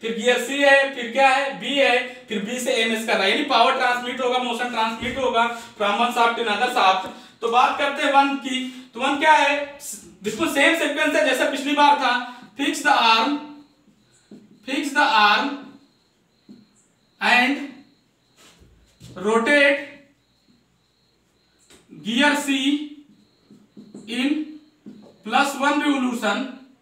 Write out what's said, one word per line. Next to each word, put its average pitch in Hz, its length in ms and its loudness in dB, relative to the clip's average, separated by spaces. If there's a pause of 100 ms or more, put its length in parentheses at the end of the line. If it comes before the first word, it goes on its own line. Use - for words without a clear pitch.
फिर 214 160 -6
गियर 240 300 2
सी 277 160 -2
है, 277 320 6
फिर 233 180 -8
क्या 269 160 4
है, 269 320 0
बी 254 140 -6
है, 247 240 4 (300)
फिर 202 160 -6
बी 240 160 -8
से 240 140 -2
एमएस 226 320 -2
कर 226 80 0
रहा 196 100 0
है, 196 60 2
यानी 285 140 0
पावर 262 320 4
ट्रांसमिट 247 440 -2
होगा, 254 180 0
मोशन 240 320 -4
ट्रांसमिट 233 480 -4
होगा 233 260 0 (340)
from 208 220 -2
one 240 120 0
shaft 240 260 0
to 233 60 -4
another 220 300 -2
shaft। 190 340 2 (320)
तो 226 100 -4
बात 254 280 2
करते 285 240 -2
हैं 277 100 0
वन 277 240 4
की, 254 220 -6 (360)
तो 226 60 -10
वन 285 180 -2
क्या 311 140 4
है, 294 240 4 (680)
बिल्कुल 285 320 -4
सेम 320 240 2
सीक्वेंस 294 380 -2
है 302 120 2
जैसा 262 220 0
पिछली 277 260 -4
बार 285 220 6
था। 247 140 0 (460)
Fix 302 240 -2
the 294 120 4 (140)
arm, 285 260 2 (1300)
fix 285 260 -4
the 285 100 4 (140)
arm 214 320 2 (1700)
and 247 480 0 (1600)
rotate 277 580 4 (2000)
gear 269 460 0
C 277 200 -2 (1500)
in 254 260 -2 (880)
plus 262 360 0
one 285 200 2
revolution 247 640 -2 (400)